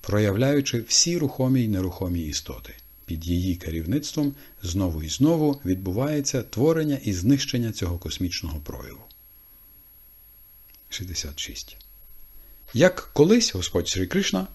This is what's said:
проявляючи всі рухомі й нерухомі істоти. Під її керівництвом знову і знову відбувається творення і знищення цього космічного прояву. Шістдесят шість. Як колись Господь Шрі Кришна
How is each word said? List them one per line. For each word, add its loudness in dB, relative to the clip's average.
проявляючи 2
всі 2
рухомі 2
й 2
нерухомі 0
істоти. -8
Під -6
її 0
керівництвом -2
знову -2
і -6
знову 4
відбувається 0
творення 2
і 0
знищення 2
цього -4
космічного -6
прояву. -12
Шістдесят -10
шість. -12
Як 2
колись 4
Господь -2
Шрі -2
Кришна 0